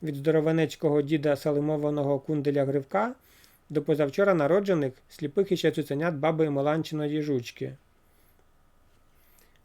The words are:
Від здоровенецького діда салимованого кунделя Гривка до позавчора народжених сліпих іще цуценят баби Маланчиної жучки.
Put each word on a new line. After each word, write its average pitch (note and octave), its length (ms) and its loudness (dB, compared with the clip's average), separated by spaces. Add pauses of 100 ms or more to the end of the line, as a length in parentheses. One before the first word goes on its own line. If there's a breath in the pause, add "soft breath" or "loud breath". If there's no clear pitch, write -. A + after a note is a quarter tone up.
Від D3+ 120 -6
здоровенецького D#3 840 2
діда D3 340 0
салимованого D3 840 0
кунделя C#3+ 460 0
Гривка F#3+ 500 -2 (540 soft breath)
до D#3 120 -2
позавчора D#3 520 2
народжених D#3+ 600 2 (160)
сліпих F#3+ 420 -2
іще E3 200 2
цуценят D#3 440 -2
баби D#3 340 0
Маланчиної D3+ 720 -2
жучки. C3 520 -4 (1900 soft breath)